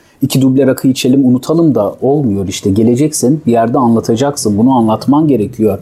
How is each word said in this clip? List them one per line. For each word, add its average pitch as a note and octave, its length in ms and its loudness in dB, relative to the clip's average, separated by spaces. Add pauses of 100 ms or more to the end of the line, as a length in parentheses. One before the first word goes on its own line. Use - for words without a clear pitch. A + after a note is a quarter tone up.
(220)
iki C3+ 200 0
duble C3 240 2
rakı C3 220 0
içelim, C3 400 2
unutalım." D3+ 460 0
da G2+ 280 -2
olmuyor A#2 460 -2
işte. G2 220 -4
Geleceksin, B2 760 0
bir A#2 60 2
yerde A#2 260 0
anlatacaksın. A#2 800 -2
Bunu B2 180 2
anlatman B2+ 520 0
gerekiyor. G#2+ 540 -2